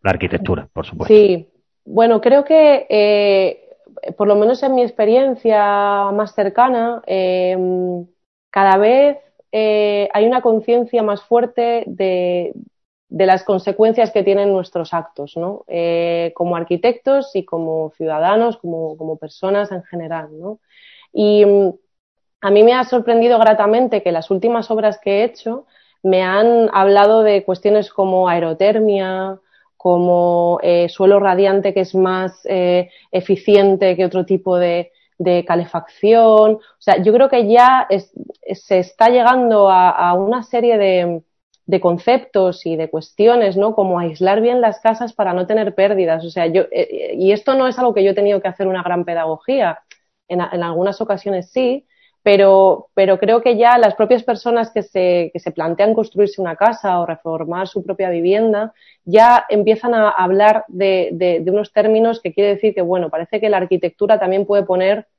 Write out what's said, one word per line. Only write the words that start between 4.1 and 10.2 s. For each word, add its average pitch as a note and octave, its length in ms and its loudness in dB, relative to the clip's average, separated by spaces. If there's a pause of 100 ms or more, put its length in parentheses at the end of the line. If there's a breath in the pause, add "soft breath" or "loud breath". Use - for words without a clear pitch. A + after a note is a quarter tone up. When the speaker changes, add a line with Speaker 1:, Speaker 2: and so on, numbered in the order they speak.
Speaker 2:
por G#3 100 -2
lo G#3 80 4
menos A3 300 0
en C4+ 100 -2
mi B3+ 80 0
experiencia G#3+ 1300 0
más G3+ 240 -6
cercana, A#3 720 -2
eh, F#3 500 -2 (960)
cada G3 260 2
vez, C4 420 2 (340)
eh, G#3 600 0
hay G#3+ 140 2